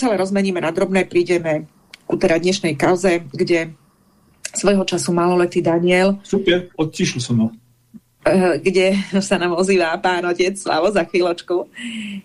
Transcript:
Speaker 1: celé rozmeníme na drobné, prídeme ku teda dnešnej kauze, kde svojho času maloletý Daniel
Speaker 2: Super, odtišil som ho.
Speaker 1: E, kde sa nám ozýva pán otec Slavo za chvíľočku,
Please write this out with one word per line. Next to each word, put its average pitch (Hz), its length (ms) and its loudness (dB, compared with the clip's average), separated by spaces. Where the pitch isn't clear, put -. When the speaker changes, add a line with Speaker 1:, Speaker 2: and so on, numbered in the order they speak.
Speaker 1:
celé 202 160 0
rozmeníme 190 400 -2
na 160 80 -2
drobné, 185 400 0
prídeme 165 560 0
ku - 80 -2
teda 165 240 2
dnešnej 170 400 -2
kauze, 175 400 2
kde 165 400 -2
svojho 190 320 2
času 180 240 -2
maloletý 175 480 2
Daniel 180 640 2
Speaker 2:
Super, 180 560 0
odtišil 156 400 -2
som 123 240 -2
ho. 110 40 2
Speaker 1:
E, 175 400 2
kde 190 320 2
sa 190 160 -2
nám 175 240 -2
ozýva 185 400 2
pán 180 240 0
otec 180 320 0
Slavo 160 320 0
za 196 160 0
chvíľočku, 175 640 -2